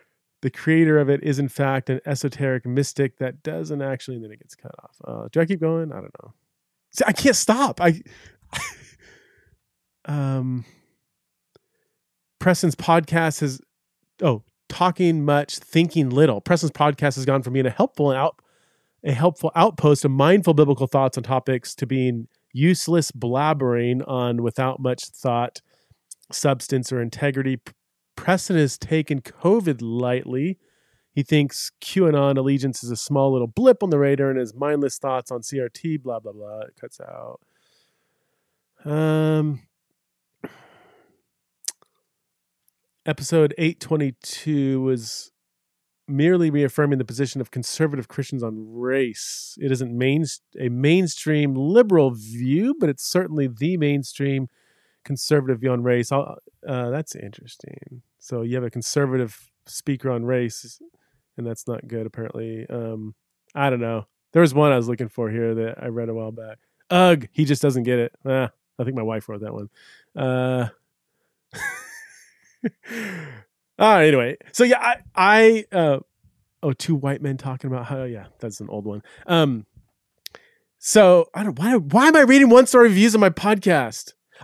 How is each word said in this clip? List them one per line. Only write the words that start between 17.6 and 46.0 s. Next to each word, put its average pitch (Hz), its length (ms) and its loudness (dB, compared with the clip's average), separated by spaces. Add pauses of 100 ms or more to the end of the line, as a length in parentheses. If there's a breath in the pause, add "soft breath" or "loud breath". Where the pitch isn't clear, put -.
a 120 40 -2
helpful 147 400 0
and 131 80 0
out-, 151 220 -2 (640)
a 147 100 -4
helpful 156 420 0
outpost 156 500 2
of 143 60 2
mindful 160 440 4
biblical 143 320 2
thoughts 135 300 0
on 123 80 -8
topics 131 520 -4
to 139 100 -8
being 123 420 -2 (240)
useless 160 580 2
blabbering 127 960 0
on 123 360 -2
without 131 380 -2
much 127 260 -4
thought, 120 560 -4 (680)
substance, 135 600 -2
or 127 80 -4
integrity. 131 560 -4
P-, - 160 -16 (440)
Preston 185 400 -2
has 147 220 0
taken 151 420 -4
covid 175 600 -2
lightly. 123 800 -4 (540)
He 147 100 -2
thinks - 480 0 (100)
QAnon 147 580 2
allegiance 135 440 -2
is 120 80 -10
a 117 60 -6
small 135 340 0
little 127 160 0
blip 233 360 2
on 190 80 -2
the 147 80 2
radar, 139 320 0
and 131 80 -2
his 113 160 -6
mindless 143 440 -2
thoughts 131 320 -6
on 120 120 -10
C 135 180 -8
R 123 80 -4
T, 156 300 -6
blah, 123 200 -8
blah, 107 140 -14
blah." 104 280 -14
It - 200 -16
cuts - 180 -20
out. 117 420 -18 (1400)
Um, 156 800 0 (3500 loud breath)
episode 151 540 0
eight 165 220 -2
twenty-two 143 1000 -4
was 127 500 -6 (800)